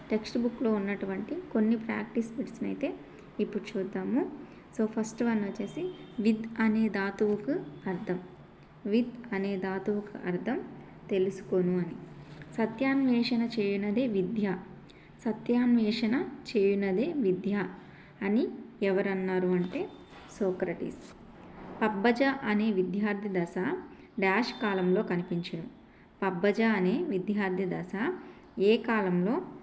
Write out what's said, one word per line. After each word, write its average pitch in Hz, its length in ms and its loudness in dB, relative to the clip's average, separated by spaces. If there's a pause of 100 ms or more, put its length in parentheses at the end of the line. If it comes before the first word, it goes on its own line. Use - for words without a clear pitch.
(120)
టెక్స్ట్ 214 260 -2
బుక్‌లో 233 360 0
ఉన్నటువంటి 196 640 -2 (180)
కొన్ని 220 240 4
ప్రాక్టీస్ 220 600 -4
బిట్స్‌ని 208 320 -4
అయితే 269 240 -2 (460)
ఇప్పుడు - 380 -4
చూద్దాము. 196 540 -2 (480)
So, 220 60 4
ఫస్ట్ 220 380 -2
వన్ 233 160 2
వచ్చేసి, 202 520 -4 (280)
విత్ 220 260 4 (140)
అనే 220 300 4
ధాతువుకు 202 640 0 (380)
అర్థం. 180 300 -2 (640)
విత్ 233 480 0
అనే 196 240 0
ధాతువుకు 196 680 -4
అర్థం 202 360 -2 (460)
తెలుసుకోను 185 680 2
అని. 170 180 -2 (580)
సత్యాన్వేషణ 240 880 2 (180)
చేయునదే 202 480 2
విద్య. 196 500 0 (680)
సత్యాన్వేషణ 240 1000 4 (320)
చేయునదే 196 580 4
విద్య 196 520 2 (540)
అని 208 260 4 (340)
ఎవరన్నారు 190 680 2
అంటే 180 420 2 (500)
సోక్రటీస్. 180 720 -2 (680)
పబ్బజ 226 420 4
అనే 220 480 2
విద్యార్థి 202 580 0
దశ 175 240 0 (680)
డాష్ 196 420 2
కాలంలో 190 420 2
కనిపించును. 175 600 -4 (580)
పబ్బజ 196 400 2
అనే 220 420 4
విద్యార్థి 190 600 0
దశ 170 260 -4 (680)
ఏ 214 180 8
కాలంలో 214 640 2 (220)